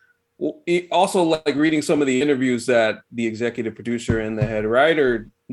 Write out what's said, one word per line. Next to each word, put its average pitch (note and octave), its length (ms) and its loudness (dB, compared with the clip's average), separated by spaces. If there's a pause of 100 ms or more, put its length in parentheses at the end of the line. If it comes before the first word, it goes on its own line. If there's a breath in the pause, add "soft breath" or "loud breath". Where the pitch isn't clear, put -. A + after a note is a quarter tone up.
(380 soft breath)
w-, D3+ 280 -6
e-, F3 240 -2
also, F#3 320 2
like, D#3 340 0
reading D3+ 260 2
some D#3 180 0
of C#3+ 60 2
the C3 160 2
interviews B2+ 420 0
that A2+ 360 2 (120)
the A#2 140 -4
executive A2+ 480 -4
producer A#2 460 -4
and A2 180 -6
the G#2+ 80 0
head G#2+ 180 -4
writer B2+ 640 2 (240)